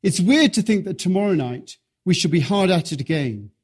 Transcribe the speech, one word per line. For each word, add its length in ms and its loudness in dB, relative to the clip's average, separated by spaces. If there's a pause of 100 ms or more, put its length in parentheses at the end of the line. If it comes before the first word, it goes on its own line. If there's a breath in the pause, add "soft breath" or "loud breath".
It's 200 0
weird 320 4
to 80 0
think 240 0
that 140 -8
tomorrow 340 0
night 440 -6 (280)
we 80 4
shall 180 0
be 80 2
hard 300 0
at 220 0
it 100 -6
again. 500 -4 (120)